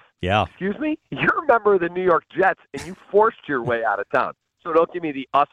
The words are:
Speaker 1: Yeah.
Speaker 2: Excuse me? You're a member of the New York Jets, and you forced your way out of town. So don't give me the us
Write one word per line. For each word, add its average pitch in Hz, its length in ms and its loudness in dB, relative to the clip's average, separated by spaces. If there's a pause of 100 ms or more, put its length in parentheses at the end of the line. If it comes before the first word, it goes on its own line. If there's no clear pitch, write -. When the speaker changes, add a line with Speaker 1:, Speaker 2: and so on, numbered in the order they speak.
(220)
Speaker 1:
Yeah. 95 220 2
Speaker 2:
Excuse 190 340 -6
me? 311 200 -4 (120)
You're 320 340 -2
a - 20 -20
member 214 280 4
of 180 60 2
the 170 80 -2
New 180 140 -6
York 170 220 2 (120)
Jets, 185 240 0 (120)
and 127 140 -10
you 185 100 -14 (140)
forced 220 360 2
your 131 160 -2
way 117 220 -2
out 101 160 -2
of - 100 -8
town. 113 220 -2 (300)
So 170 100 -8
don't 165 200 4
give 175 100 -10
me 151 100 -6
the 135 220 -12
us 143 180 2